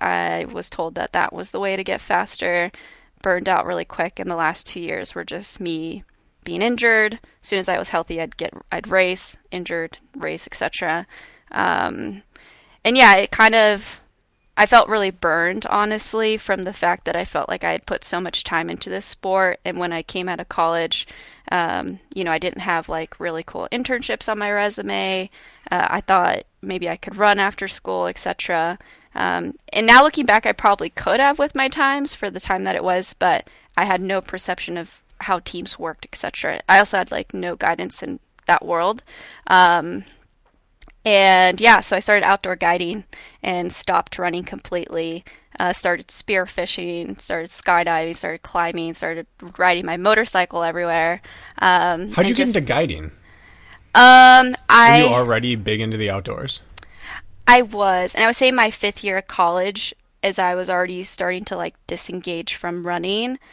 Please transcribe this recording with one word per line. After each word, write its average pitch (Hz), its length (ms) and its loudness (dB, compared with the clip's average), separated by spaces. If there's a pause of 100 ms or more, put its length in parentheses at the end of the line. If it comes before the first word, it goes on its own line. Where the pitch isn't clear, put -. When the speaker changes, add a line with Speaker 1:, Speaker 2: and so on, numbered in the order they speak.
Speaker 1:
I - 480 -2
was 180 180 -10
told - 280 -8
that - 160 -6
that - 200 0
was 175 200 -12
the 185 80 -8
way 196 160 -4
to 190 80 -10
get 190 160 -6
faster, 180 720 -2 (500)
burned 185 260 -2
out 180 160 2
really 175 200 -6
quick, - 340 -6
and 185 100 -10
the 175 60 -6
last 165 320 -4
two - 140 -12
years - 340 -8
were 175 100 -10
just - 360 -12
me 165 420 -8 (400)
being 175 200 -6
injured. 226 580 0 (220)
As - 60 -12
soon 196 120 -2
as 185 80 -4
I 180 100 -2
was - 120 -8
healthy, 165 300 -6
I'd 160 160 -10
get, - 160 -8 (200)
I'd 180 160 -8
race, 185 480 0 (160)
injured, 170 460 -8 (180)
race, 156 340 -10
et - 60 -16
cetera. 170 500 -4 (460)
Um, 180 720 -4 (600)
and 233 120 0
yeah, 226 200 10
it 202 140 0
kind 220 240 4
of, 214 460 2 (560)
I 208 100 6
felt 233 220 6
really 202 220 0
burned, 175 560 -2
honestly, 214 720 0
from 190 280 -4
the 196 80 -6
fact 175 320 -2
that - 100 -4
I 175 100 -4
felt - 240 -4
like - 140 -6
I 170 100 -2
had - 140 -8
put - 180 -6
so 180 160 -6
much 180 220 -6
time 165 280 -4
into - 200 -10
this 196 160 -8
sport. 190 580 -2
And 175 140 -6
when 175 140 -6
I 165 100 -6
came 185 260 -8
out 170 120 -8
of 175 80 -14
college, 165 580 -2 (460)
um, 175 480 -4 (140)
you 190 100 -6
know, 165 80 -4
I 156 60 -2
didn't 180 240 -8
have, 170 260 -4
like, 160 320 -10
really 165 220 -6
cool - 280 -12
internships 240 580 -6
on 214 100 -4
my 208 120 -4
resume. 196 800 -4 (400)
Uh, - 200 0
I 202 100 -2
thought 180 440 2 (180)
maybe 180 260 -6
I 165 80 -6
could 190 200 -14
run 202 220 4
after 196 300 -2
school, 180 380 -6
et 180 120 -8
cetera. 175 600 -4 (360)
Um, 175 400 -4 (180)
and 220 140 0
now 247 160 10
looking 302 240 2
back, 220 200 2
I 214 60 2
probably 202 380 0
could - 300 -2
have 285 180 4
with 294 160 -2
my 269 140 -2
times 277 460 -2
for 202 160 -8
the 185 100 -10
time 190 240 -4
that 190 120 -4
it - 60 -6
was, 180 360 -2
but 175 280 0 (300)
I - 80 0
had 185 160 0
no 190 200 -4
perception 180 580 -8
of - 240 -14 (180)
how 185 180 -2
teams 180 400 -10
worked, - 320 -10
et - 60 -16
cetera. - 520 -6
I 196 100 8
also 208 200 2
had, 180 120 -4
like, - 240 -6
no 175 220 -8
guidance 175 460 -6
in 185 180 -12 (260)
that 170 180 2
world. 175 380 -2 (440)
Um, 175 580 4 (1000)
and 190 560 6
yeah, 220 200 8
so - 160 -2
I 196 40 -2
started 208 260 2
outdoor 185 300 0
guiding 180 480 -2 (380)
and 180 300 -4
stopped - 460 -2
running 175 260 -4
completely. 165 800 -8 (340)
Uh, 180 140 2
started 175 360 -2
spearfishing, 185 1120 -4
started 170 300 -8
skydiving, 170 640 0
started 165 280 -10
climbing, 170 500 -4
started 165 340 -8 (300)
riding 175 300 2
my 165 100 -4
motorcycle 190 640 2
everywhere. 165 600 -2 (380)
Um, 180 520 2
Speaker 2:
How'd 170 140 2
you 214 40 0
Speaker 1:
and 233 60 -2
Speaker 2:
get 269 100 2
Speaker 1:
just 214 100 0
Speaker 2:
into 170 40 2
guiding? 123 440 -2 (920)
Speaker 1:
Um, 254 600 10 (140)
I 233 360 8
Speaker 2:
Were - 40 4
you 120 60 2
already 120 420 0
big 107 240 -2
into 110 160 -4
the 107 140 -2
outdoors? 104 500 -8 (840)
Speaker 1:
I 247 160 8
was, 196 520 0
and - 100 0
I - 20 4
would 233 100 2
say 254 160 4
my 226 180 2
fifth - 320 -6
year 196 140 -4
of 190 120 -6
college, 185 680 -2 (280)
as 190 160 -2
I 180 160 0
was 180 140 -4
already 180 360 -2
starting 180 420 -6
to, 190 100 -8
like, 175 180 -8 (120)
disengage 175 720 -8
from 175 300 -8
running, 202 520 -4 (140)